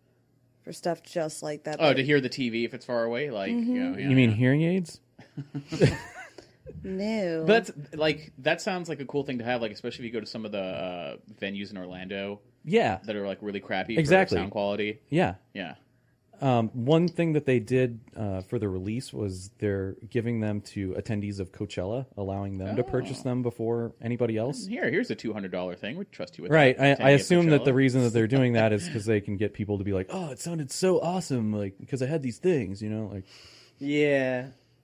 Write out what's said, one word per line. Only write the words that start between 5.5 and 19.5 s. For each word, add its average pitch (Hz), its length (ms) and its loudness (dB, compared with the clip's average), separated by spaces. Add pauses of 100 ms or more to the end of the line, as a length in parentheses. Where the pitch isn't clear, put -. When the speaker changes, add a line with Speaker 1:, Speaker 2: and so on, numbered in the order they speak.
Speaker 1:
No. 190 640 -4
Speaker 2:
But 220 200 4
that's, 147 300 -14
like, 151 420 0
that 151 240 0
sounds 180 260 -4
like 143 120 -4
a 139 40 -6
cool 139 200 -2
thing 139 140 -6
to 120 60 -6
have, 123 160 0
like, 110 120 -2
especially 117 340 -10
if 113 60 -8
you 117 60 -2
go - 20 -4
to 104 100 -6
some 110 160 -8
of 104 60 -10
the, 104 100 -4
uh, 87 540 -6 (240)
venues 98 300 -6
in 101 60 -12
Orlando 95 640 -8 (240)
Speaker 3:
Yeah. 151 400 2
Speaker 2:
that 107 120 -4
are, 101 100 -4
like, 95 160 -4
really 101 180 -4
crappy 98 380 -4
Speaker 3:
Exactly. 180 380 4
Speaker 2:
for 107 60 2
sound 98 100 -6
quality. 104 480 -2 (100)
Speaker 3:
Yeah. 143 240 0 (180)
Speaker 2:
Yeah. 90 220 -10 (640)
Speaker 3:
Um, 120 320 2
one 151 340 4
thing 165 280 0
that 147 100 0
they 127 160 4
did, 120 400 0 (160)
uh, 98 260 -4
for 120 160 -4
the 104 100 -2
release 98 440 -6
was 98 460 -6